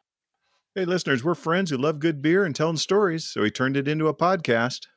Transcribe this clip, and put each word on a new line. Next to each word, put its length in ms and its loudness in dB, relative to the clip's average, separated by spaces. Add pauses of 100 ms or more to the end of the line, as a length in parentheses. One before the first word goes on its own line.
(720)
Hey, 120 -4
listeners, 360 0
we're 140 0
friends 340 -2
who 80 -2
love 220 0
good 220 0
beer 240 4
and 100 -4
telling 220 0
stories, 480 0
so 160 -4
we 100 2
turned 240 0
it 140 0
into 180 0
a 60 2
podcast. 840 0